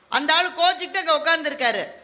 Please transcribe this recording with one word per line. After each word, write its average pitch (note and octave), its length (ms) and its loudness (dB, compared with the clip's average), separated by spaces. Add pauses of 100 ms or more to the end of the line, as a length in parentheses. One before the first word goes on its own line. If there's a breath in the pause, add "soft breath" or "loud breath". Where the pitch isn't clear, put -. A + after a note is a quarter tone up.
அந்த D4 240 2
ஆளு F4 160 2
கோச்சிக்கிட்டு F4+ 540 0
அங்க D#4+ 140 2
உட்கார்ந்துருக்காரு. C#4+ 680 0 (200)